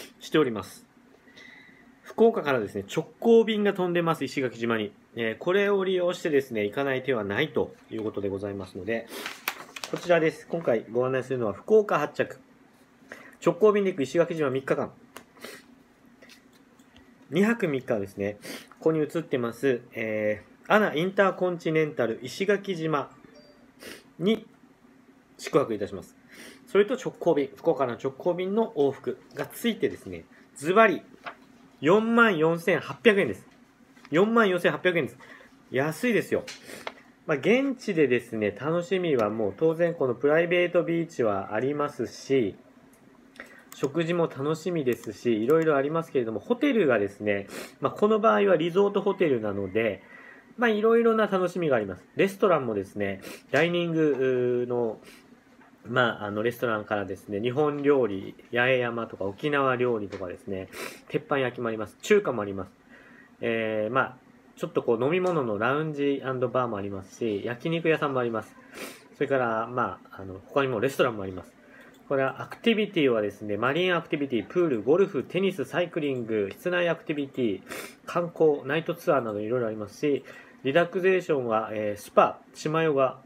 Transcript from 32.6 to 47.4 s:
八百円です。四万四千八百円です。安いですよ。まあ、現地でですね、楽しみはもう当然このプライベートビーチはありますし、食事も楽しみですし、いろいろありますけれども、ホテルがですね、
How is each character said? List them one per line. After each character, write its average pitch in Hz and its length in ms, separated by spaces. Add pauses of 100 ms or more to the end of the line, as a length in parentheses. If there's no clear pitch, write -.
八 - 240
百 202 160
円 147 80
で 92 60
す。 - 120 (640)
四 202 240
万 226 140
四 180 100
千 170 140
八 147 100
百 180 160
円 135 80
で 107 60
す。 - 60 (520)
安 151 380
い 233 40
で 170 100
す - 120
よ。 87 80 (840)
ま 160 80
あ、 139 40
現 247 380
地 208 180
で 151 140
で 123 120
す - 160
ね、 104 140
楽 160 320
し 185 160
み 165 180
は 107 140
も 107 200
う 92 60
当 160 180
然 165 200
こ 139 140
の 120 60
プ - 120
ラ 151 140
イ 170 80
ベ 175 180
ー 170 60
ト 175 100
ビ 165 220
ー - 20
チ - 160
は 101 320
あ 110 60
り 139 140
ま 147 140
す 123 180
し、 120 500 (1200)
食 151 240
事 165 100
も 170 120
楽 151 320
し 180 160
み 160 120
で 120 120
す - 160
し、 113 280
い 113 60
ろ 160 140
い 160 40
ろ 156 120
あ 139 60
り 143 60
ま 160 140
す 160 80
け 143 80
れ 120 60
ど 110 80
も、 110 80
ホ 240 160
テ 285 160
ル 196 160
が 120 100
で 101 120
す - 100
ね、 101 260 (340)